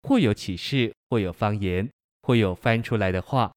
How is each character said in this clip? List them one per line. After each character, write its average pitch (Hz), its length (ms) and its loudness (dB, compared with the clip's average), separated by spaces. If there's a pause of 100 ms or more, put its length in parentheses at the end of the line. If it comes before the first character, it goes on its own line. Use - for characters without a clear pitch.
或 269 140 2
有 120 160 4
启 - 220 -6
示， 120 380 -2 (160)
或 120 100 0
有 90 140 -2
方 107 260 -2
言， 95 300 -2 (320)
或 127 120 0
有 101 220 4
翻 117 260 0
出 117 140 -4
来 98 160 0
的 92 100 -2
话 120 360 -2